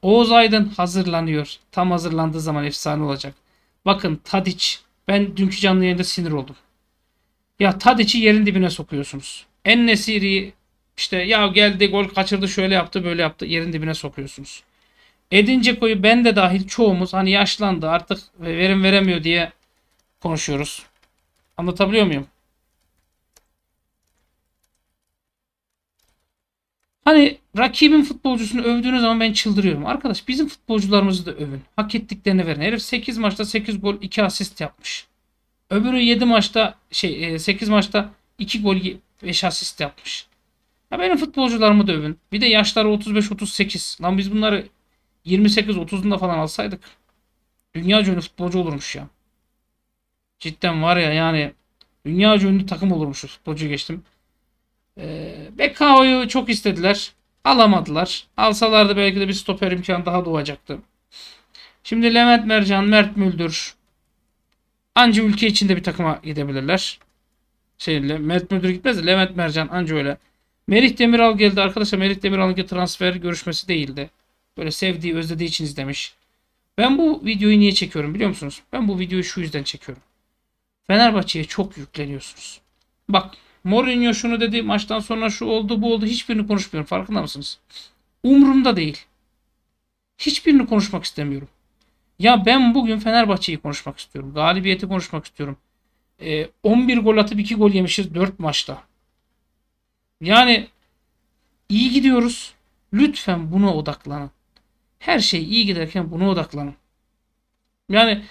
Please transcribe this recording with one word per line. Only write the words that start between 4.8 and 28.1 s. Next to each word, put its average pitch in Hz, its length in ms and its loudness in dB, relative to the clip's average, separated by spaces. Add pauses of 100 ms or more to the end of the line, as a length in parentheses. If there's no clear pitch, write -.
Ben 196 300 0
dünkü 190 200 0
canlı 190 260 2
yayında 180 200 0
sinir 170 280 -4
oldum. 139 240 -6 (1040)
Ya 196 180 0
Tadic'i 233 440 4
yerin 214 240 4
dibine 185 240 2
sokuyorsunuz. - 760 -10 (200)
En-Nesyri 208 880 2 (440)
işte - 200 -4
ya 202 300 2
geldi 202 400 4
gol 202 180 0
kaçırdı 196 420 -2
şöyle 190 260 0
yaptı 180 300 -2
böyle 170 180 -4
yaptı 160 240 -4
yerin 165 280 -4
dibine 160 200 -4
sokuyorsunuz. 139 720 -12 (680)
Edin 214 300 4
Dzeko'yu 226 420 0
ben 233 220 4
de 226 100 4
dahil 190 320 0
çoğumuz 185 460 0
hani 190 180 0
yaşlandı 196 580 0
artık 175 300 -4 (200)
verim 180 440 0
veremiyor 190 400 2
diye 170 280 0 (680)
konuşuyoruz. 147 640 -6 (720)
Anlatabiliyor 196 480 0
muyum? 143 220 -4 (4000)
Hani 285 320 6 (200)
rakibin 294 460 6
futbolcusunu 240 580 -4